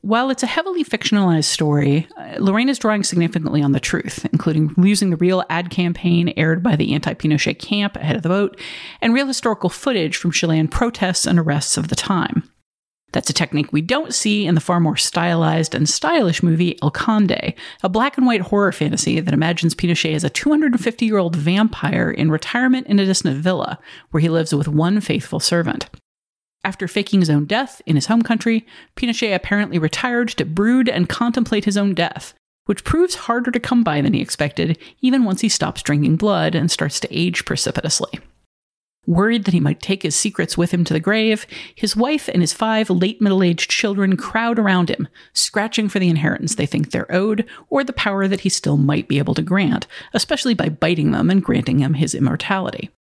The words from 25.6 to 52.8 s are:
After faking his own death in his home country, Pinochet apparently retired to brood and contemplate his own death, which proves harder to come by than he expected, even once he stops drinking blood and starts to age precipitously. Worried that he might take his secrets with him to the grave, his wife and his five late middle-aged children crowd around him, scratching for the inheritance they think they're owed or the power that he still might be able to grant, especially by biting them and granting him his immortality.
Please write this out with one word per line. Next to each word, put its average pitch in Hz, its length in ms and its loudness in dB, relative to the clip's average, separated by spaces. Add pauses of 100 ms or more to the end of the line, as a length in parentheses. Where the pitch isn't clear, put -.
After 190 240 -4
faking 202 320 2
his 160 100 4
own 147 140 4
death 226 420 -4
in 165 80 0
his 139 120 2
home 226 160 4
country, 226 440 0 (300)
Pinochet 233 360 -2
apparently 202 460 0
retired 240 520 0
to - 140 -4
brood 226 440 2
and 180 200 0
contemplate 233 560 -2
his 202 140 0
own 202 160 0
death, 165 400 -6 (300)
which - 180 -2
proves 349 320 2
harder 240 380 -2
to 240 80 0
come 240 240 2
by 147 160 0
than - 120 2
he - 80 2
expected, 160 560 -2 (240)
even 254 240 4
once 185 160 0
he 226 80 2
stops - 360 -2
drinking 147 320 2
blood 170 400 0
and 165 120 2
starts 156 300 -2
to - 180 -6
age 170 280 -2
precipitously. - 760 -4 (880)
Worried 202 380 2
that 175 100 0
he 170 60 4
might 147 200 0
take 190 220 -4
his 151 140 -2
secrets - 420 -4
with 175 160 0
him 175 100 2
to 170 80 -2
the 160 80 0
grave, 214 460 0 (300)
his - 180 -2
wife 269 340 0
and 180 140 2
his - 100 0
five 220 380 0
late 190 320 0
middle-aged 190 480 2
children 196 460 0
crowd 233 420 -2
around 185 320 4
him, - 160 -2 (280)
scratching 214 540 -2
for 190 120 0
the 180 80 4
inheritance 160 480 0
they - 100 -2
think - 240 -4
they're - 240 -4
owed 208 320 0 (240)
or 277 140 0
the 262 80 -8
power 196 340 -2
that 185 140 0
he - 80 -2
still 147 280 0
might 143 300 2
be 139 120 0
able 156 160 0
to 160 80 -2
grant, 180 440 0 (260)
especially 262 420 0
by 160 140 -2
biting 156 440 0
them 170 180 2
and 190 140 4
granting 123 340 0
him 135 160 2
his 135 220 0
immortality. - 760 -2 (100)